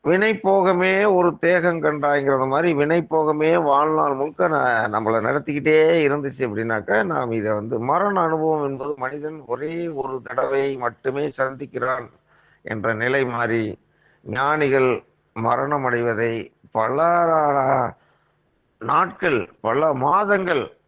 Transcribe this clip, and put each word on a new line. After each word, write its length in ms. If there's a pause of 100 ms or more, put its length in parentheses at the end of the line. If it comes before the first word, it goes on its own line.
வினை 340
போகமே 680
ஒரு 340
தேகம் 440
கண்டாய்ங்கிறது 640
மாதிரி, 260
வினை 280
போகமே 560
வாழ்நாள் 560
முழுக்க 360
ந-, 440
நம்மளை 280
நடத்திக்கிட்டே 840
இருந்துச்சு 340
அப்படின்னாக்கா, 640
நாம் 260
இதை 200
வந்து, 280
மரண 420
அனுபவம் 420
என்பது 340
மனிதன் 480
ஒரே 420
ஒரு 360
தடவை 540
மட்டுமே 500
சந்திக்கிறான் 840 (520)
என்ற 320
நிலை 320
மாறி, 540 (420)
ஞானிகள் 840 (300)
மரணம் 520
அடைவதை 680 (200)
பல 320 (1800)
நாட்கள், 800
பல 320
மாதங்கள் 840 (100)